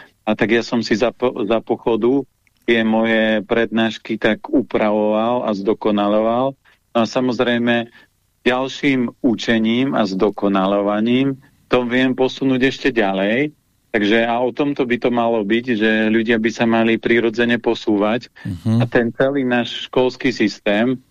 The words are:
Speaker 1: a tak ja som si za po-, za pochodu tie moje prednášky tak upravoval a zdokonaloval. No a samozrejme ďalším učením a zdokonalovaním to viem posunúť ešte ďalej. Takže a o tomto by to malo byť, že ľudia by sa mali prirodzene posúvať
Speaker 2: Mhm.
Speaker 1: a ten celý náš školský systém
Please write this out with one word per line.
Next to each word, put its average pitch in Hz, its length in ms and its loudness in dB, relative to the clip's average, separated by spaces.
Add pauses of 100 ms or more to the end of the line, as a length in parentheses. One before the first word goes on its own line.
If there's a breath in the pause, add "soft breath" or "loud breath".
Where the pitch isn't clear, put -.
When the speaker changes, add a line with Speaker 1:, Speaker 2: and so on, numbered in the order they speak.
(220 loud breath)
Speaker 1:
a 107 100 -2
tak 107 200 -2
ja 117 100 2
som 117 180 -4
si 113 140 -2
za 113 160 0
po-, - 320 -4
za 110 160 0
pochodu 117 640 0 (400)
tie 117 180 0
moje 110 600 0
prednášky 113 760 -2
tak 107 300 -2
upravoval 110 960 0
a 113 80 -2
zdokonaloval. 107 1040 0 (360 soft breath)
No - 60 -4
a 117 80 2
samozrejme 120 840 0 (500 soft breath)
ďalším 127 680 0 (100)
učením 117 720 0
a 113 140 0
zdokonalovaním 101 1300 0 (300 soft breath)
to 123 160 2
viem 127 320 0
posunúť 131 500 0
ešte 135 260 0
ďalej. 107 600 0 (400)
Takže 110 320 2
a 117 160 0
o 123 120 0
tomto 143 320 -2
by 120 140 -2
to 120 140 0
malo 117 300 0
byť, 113 320 0
že 110 180 2 (180)
ľudia 113 300 2
by 113 120 0
sa 120 140 -2
mali 113 320 2
prirodzene 117 640 0
posúvať 110 720 0 (100)
Speaker 2:
Mhm. 110 380 -2
Speaker 1:
a 120 80 2
ten 117 240 0
celý 135 320 0
náš 123 440 -2
školský 127 440 0
systém 113 800 0